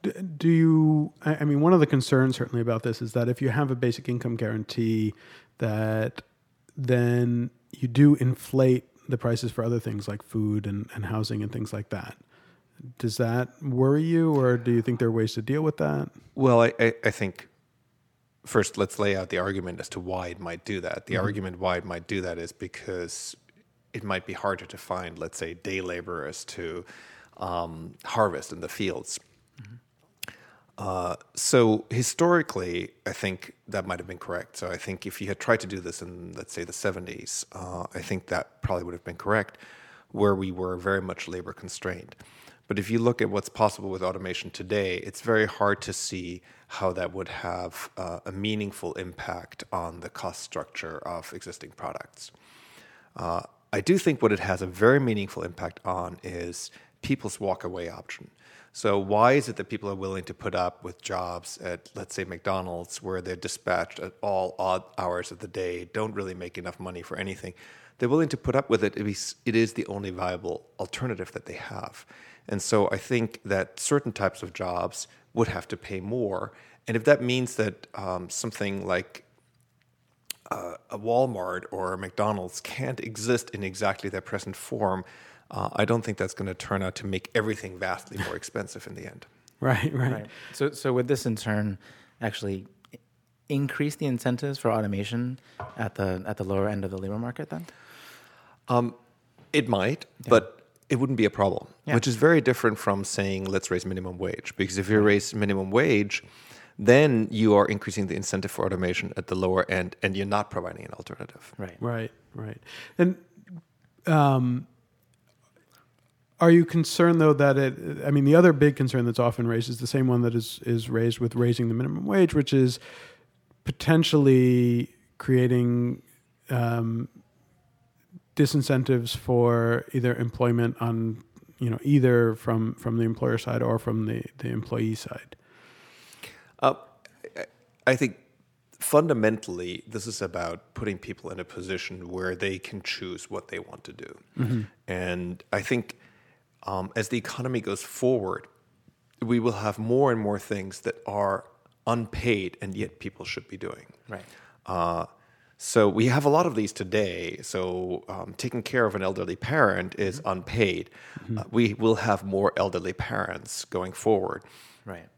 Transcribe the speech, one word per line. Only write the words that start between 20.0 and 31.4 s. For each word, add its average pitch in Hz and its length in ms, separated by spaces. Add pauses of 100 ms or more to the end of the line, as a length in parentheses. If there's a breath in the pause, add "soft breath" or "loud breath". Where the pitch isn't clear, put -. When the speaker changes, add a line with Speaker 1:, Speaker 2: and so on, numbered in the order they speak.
Speaker 2:
it 87 100
might 85 240
do 101 180
that. - 240
The - 100
Speaker 1:
Mm-hmm. 92 100
Speaker 2:
argument 95 340
why 92 160
it 90 100
might 85 220
do 95 140
that 87 160
is 85 160
because - 840 (580)
it 107 100
might 95 220
be 95 80
harder 95 320
to 92 120
find, 87 420
let's 80 180
say, 85 180
day 95 260
laborers 87 640
to, 87 400 (520 loud breath)
um, 85 580 (100)
harvest 92 480
in 85 80
the 82 80
fields. - 500 (420)
Speaker 3:
Mm-hmm. 107 140 (1000 loud breath)
Speaker 2:
Uh, 92 380 (200)
so 113 540